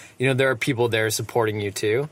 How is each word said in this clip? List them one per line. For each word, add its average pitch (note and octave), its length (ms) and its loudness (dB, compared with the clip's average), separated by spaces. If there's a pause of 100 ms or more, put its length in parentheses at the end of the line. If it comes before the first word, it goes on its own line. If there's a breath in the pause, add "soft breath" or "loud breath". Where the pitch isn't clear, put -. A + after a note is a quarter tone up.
(180 loud breath)
you B2 80 0
know, C3+ 80 2
there C3+ 160 4
are C3 60 0
people A#2+ 320 0
there A2 220 0
supporting A2 500 -2
you G2+ 100 -4
too. A2+ 420 0